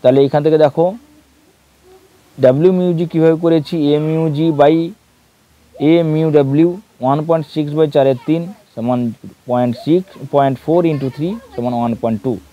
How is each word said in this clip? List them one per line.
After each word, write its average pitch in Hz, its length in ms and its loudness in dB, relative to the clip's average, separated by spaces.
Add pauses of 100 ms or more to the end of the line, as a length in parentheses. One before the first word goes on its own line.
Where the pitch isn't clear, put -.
তাহলে 135 240 4
এখান 147 180 -2
থেকে 156 140 2
দেখো 165 400 0 (1400)
W 143 300 4
mu 180 220 0
G 165 140 -2
কীভাবে 160 340 2
করেছি, 165 340 0 (200)
A 151 40 0
mu 160 360 -2
G 147 40 -2 (120)
by 160 380 2 (920)
A 165 240 2
mu 156 280 0
W 147 360 2 (340)
ওয়ান 143 240 -2
পয়েন্ট 160 280 -2
সিক্স 147 200 -6
by 156 160 0
চারের 135 260 2 (100)
তিন 170 280 -4 (220)
সমান 120 360 -4 (340)
পয়েন্ট 123 400 -2
সিক্স, 165 460 -2
পয়েন্ট 139 280 0
ফোর 170 240 0
into 147 220 -2
three 156 300 -6 (200)
সমান 123 180 -6
ওয়ান 117 220 -2
পয়েন্ট 113 280 -4
টু। 120 140 -4 (160)